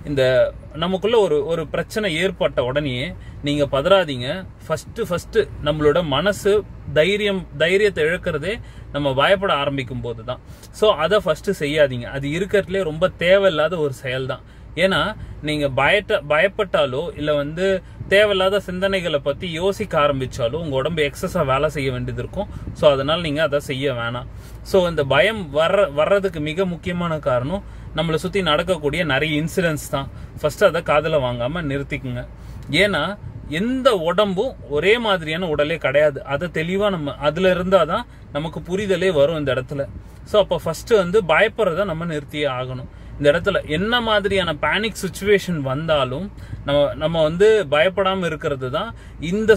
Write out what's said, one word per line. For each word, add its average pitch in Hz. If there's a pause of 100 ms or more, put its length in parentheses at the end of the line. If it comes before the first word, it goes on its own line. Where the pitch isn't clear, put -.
இந்த 131 (200)
நமக்குள்ள 190
ஒரு, 151
ஒரு 165
பிரச்சனை 175
ஏற்பட்ட 160
உடனேயே 139 (280)
நீங்க 143
பதறாதீங்க. 147 (200)
First, 170
first - (260)
நம்மளோட 151
மனசு 190 (280)
தைரியம், 190 (120)
தைரியத்தை 180
இழக்கிறதே 175 (320)
நம்ம 143
பயப்பட 180
ஆரம்பிக்கும் 139
போது 117
தான். 127 (300)
So 214
அதை 165
first 165
செய்யாதீங்க, 139
அது 135
இருக்கிறதுலே 185
ரொம்ப 160
தேவையில்லாத 175
ஒரு 147
செயல் 131
தான். 127 (340)
ஏன்னா 180 (280)
நீங்க 147
பயட்ட-, 170
பயப்பட்டாலோ 160
இல்ல 151
வந்து 170 (260)
தேவையில்லாத 196
சிந்தனைகளை 185
பத்தி 143
யோசிக்க 185
ஆரம்பிச்சாலோ 131
உங்க 156
உடம்பு 156
எக்ஸஸா 151
வேலை 139
செய்ய 135
வேண்டியது 123
இருக்கும். 185 (260)
So 156
அதனால 139
நீங்க 156
அதை 143
செய்ய 135
வேணாம். 120 (360)
So 180
இந்த 151
பயம் 156
வர்ற-, 165
வர்றதுக்கு 165
மிக 156
முக்கியமான 175
காரணம் 143 (200)
நம்மளை 160
சுத்தி 175
நடக்கக்கூடிய 165
நிறைய 151
incidents 165
தான். 139 (320)
First 151
அதை 175
காதுல 156
வாங்காம 127
நிறுத்திக்குங்க. 135 (440)
ஏன்னா 170 (320)
எந்த 240
உடம்பும் 185 (140)
ஒரே 180
மாதிரியான 180
உடலே 151
கிடையாது. 143
அதை 143
தெளிவா 185
நம்ம 147
அதுல 160
இருந்தாதான் 180 (300)
நமக்கு 160
புரிதலே 185
வரும் 151
இந்த 135
இடத்துல. 131 (380)
So 214
அப்ப 180
first -
வந்து 196
பயப்படுறத 180
நம்ம 165
நிறுத்தியே 147
ஆகணும். 127 (280)
இந்த 143
இடத்துல 170
என்ன 208
மாதிரியான 196
panic 170
சிச்சுவேஷன் 185
வந்தாலும் 143 (320)
நம்ம, 143
நம்ம 156
வந்து 185
பயப்படாம 185
இருக்கிறது 143
தான் 202 (260)
இந்த 208